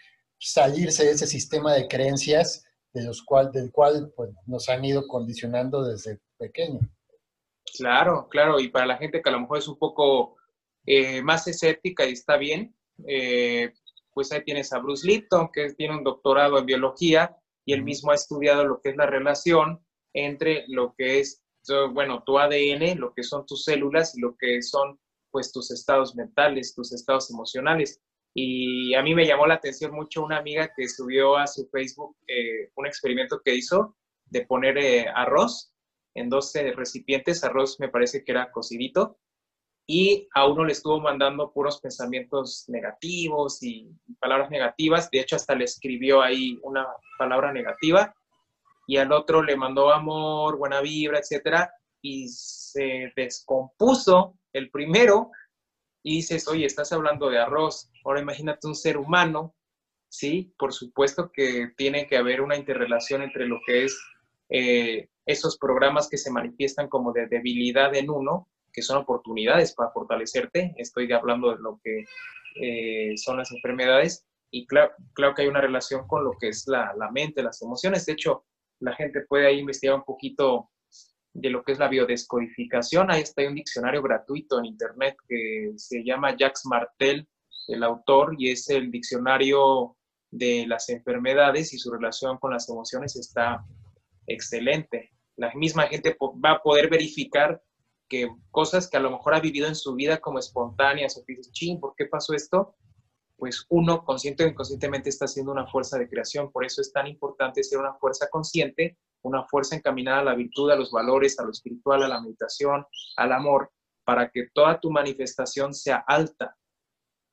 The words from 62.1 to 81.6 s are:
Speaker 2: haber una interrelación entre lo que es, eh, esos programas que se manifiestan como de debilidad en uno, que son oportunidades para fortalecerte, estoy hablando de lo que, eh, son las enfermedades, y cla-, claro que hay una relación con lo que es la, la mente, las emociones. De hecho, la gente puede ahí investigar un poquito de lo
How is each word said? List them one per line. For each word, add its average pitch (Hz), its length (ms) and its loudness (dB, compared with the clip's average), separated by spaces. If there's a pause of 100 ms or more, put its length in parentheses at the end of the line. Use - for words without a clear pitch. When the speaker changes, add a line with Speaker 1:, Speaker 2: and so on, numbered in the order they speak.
Speaker 2:
haber 123 240 2
una 143 160 0
interrelación 131 640 -2
entre 131 240 -6
lo 117 200 -4
que 123 180 2
es, 135 160 -4 (480)
eh, 120 600 0 (180)
esos 147 320 -2
programas 139 500 2
que 147 80 -6
se 135 140 -6
manifiestan 135 580 -4
como 123 240 -2
de 117 140 -2
debilidad 123 680 0
en 139 140 0
uno, 147 400 -4 (240)
que 120 100 -10
son 131 140 -2
oportunidades 123 800 0
para - 160 -2
fortalecerte, 120 880 -4
estoy 120 340 -4
hablando 120 420 2
de 110 60 -14
lo 110 240 -10
que, 110 200 -6 (560)
eh, 113 560 -4
son 127 200 -6
las 127 160 -6
enfermedades, 127 760 0 (240)
y 123 160 -10
cla-, 147 260 4 (200)
claro 139 220 2
que 147 80 0
hay 143 60 4
una 139 120 0
relación 131 480 -2
con 147 160 0
lo 123 160 -2
que 113 80 -2
es - 180 -8
la, 117 300 -2
la 107 140 -6
mente, 143 320 -4
las 117 200 -6
emociones. 147 440 -2
De 156 80 -4
hecho, - 300 -2 (360)
la 123 140 -4
gente 147 340 -6
puede 143 180 4
ahí 139 120 6
investigar 135 380 0
un 139 80 -6
poquito 131 640 -2 (640)
de 127 180 -4
lo 123 120 -4